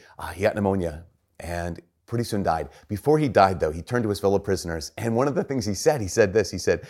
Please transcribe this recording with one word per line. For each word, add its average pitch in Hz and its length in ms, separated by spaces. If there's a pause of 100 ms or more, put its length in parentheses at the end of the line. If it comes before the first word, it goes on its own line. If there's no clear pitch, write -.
(180)
uh, 78 100
he 87 140
got 104 120
pneumonia 92 500 (340)
and 85 420 (260)
pretty 120 180
soon 104 180
died. 80 260 (200)
Before 139 300
he 151 100
died, 95 320
though, 80 100
he 82 120
turned 123 200
to 107 60
his 101 120
fellow 98 180
prisoners, 87 600
and 117 160
one 131 140
of 147 60
the - 100
things 131 200
he 104 100
said, 151 260
he 98 80
said 101 240
this, 104 180
he 95 80
said, 87 320